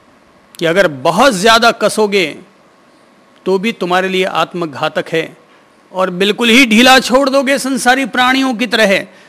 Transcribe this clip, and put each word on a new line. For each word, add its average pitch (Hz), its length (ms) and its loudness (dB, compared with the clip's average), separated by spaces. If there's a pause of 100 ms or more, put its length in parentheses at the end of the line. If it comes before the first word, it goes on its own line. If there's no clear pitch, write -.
(560)
कि 170 100 -6
अगर 180 220 2
बहुत 165 480 0
ज्यादा 226 380 2
कसोगे 202 540 -2 (1160)
तो 190 140 0
भी 226 140 -4
तुम्हारे 185 360 -2
लिए 185 160 -2
आत्मघातक 160 840 -6
है, 160 280 -6 (540)
और 185 200 -2
बिल्कुल 202 380 -2
ही 254 160 6
ढीला 247 340 4
छोड़ 269 300 0
दोगे 269 300 0
संसारी 262 480 -2
प्राणियों 254 480 0
की 226 120 -4
तरह 202 300 0 (320)